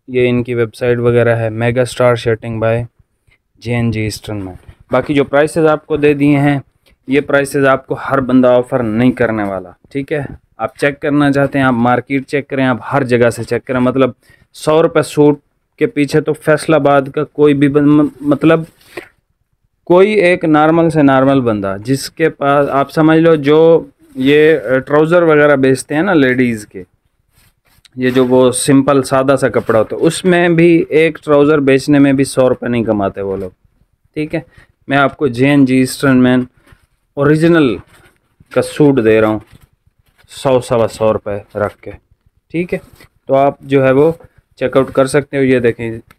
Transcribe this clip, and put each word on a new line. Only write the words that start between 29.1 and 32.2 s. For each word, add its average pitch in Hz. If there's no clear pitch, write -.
सा 127
कपड़ा 113
होता 107
है, -
उसमें 175
भी 170
एक 156
trouser 147
बेचने 135
में 139
भी 139